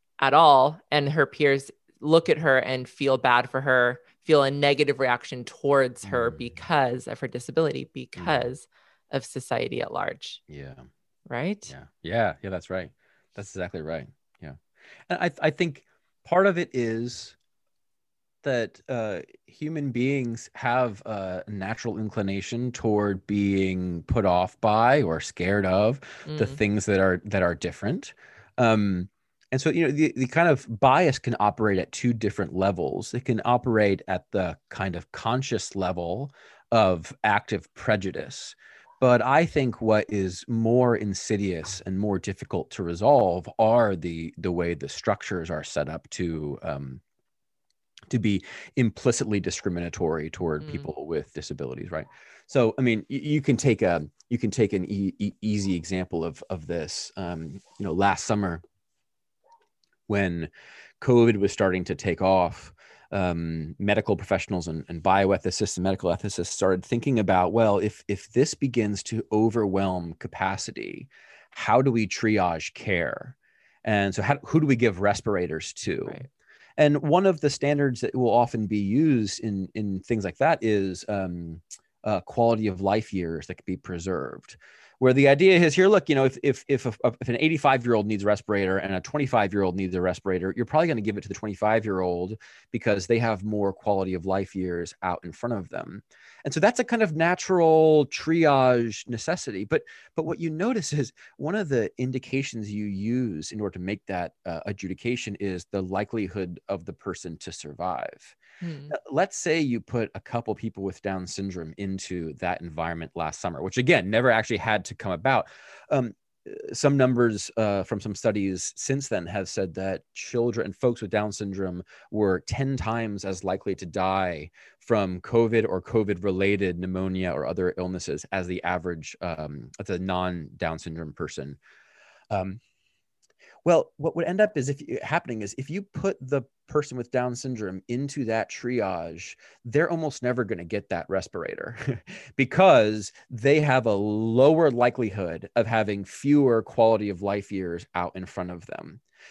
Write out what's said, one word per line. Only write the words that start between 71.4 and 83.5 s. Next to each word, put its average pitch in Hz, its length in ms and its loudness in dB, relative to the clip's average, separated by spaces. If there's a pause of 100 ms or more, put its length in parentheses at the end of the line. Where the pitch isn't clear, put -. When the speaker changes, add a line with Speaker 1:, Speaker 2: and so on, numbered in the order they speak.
Speaker 2:
how - 300 2
do 135 120 4
we 110 160 2
triage 90 680 0
care? 87 600 -4 (480)
And 101 300 2
so 104 80 -4
how, 139 200 0
who - 180 2
do 156 60 2
we 135 100 4
give 107 240 2
respirators 92 760 -2
to? - 340 -6
Speaker 1:
Right. - 180 -12 (500)
Speaker 2:
And 147 260 6
one 165 240 4
of 175 140 2
the 147 100 2
standards 143 500 0
that - 160 -4
will 120 180 2
often 117 320 2
be 107 120 0
used 113 640 2
in, 98 340 -4
in 101 260 -4
things 107 240 -2
like 90 140 -6
that 156 240 2
is, 98 460 0
um, 87 520 -6 (420)
uh, 104 180 -2
quality 113 460 2
of 92 160 -2
life 104 320 0
years 82 320 -4
that 90 80 -10